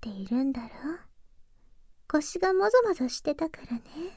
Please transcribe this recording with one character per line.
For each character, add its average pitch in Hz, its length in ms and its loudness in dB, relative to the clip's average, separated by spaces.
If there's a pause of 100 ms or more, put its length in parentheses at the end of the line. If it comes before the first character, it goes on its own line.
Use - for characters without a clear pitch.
て 226 100 -10
い 196 180 -10
る 254 160 0
ん 269 80 0
だ 247 100 -4
ろ？ 233 80 -14 (1400)
腰 302 300 0
が 381 160 2
も 392 160 4
ぞ 494 160 8
も 392 80 2
ぞ 254 160 -2
し - 120 -8
て 294 120 0
た 320 160 -2
か - 160 -14
ら 233 120 -6
ね。 233 40 -10 (360)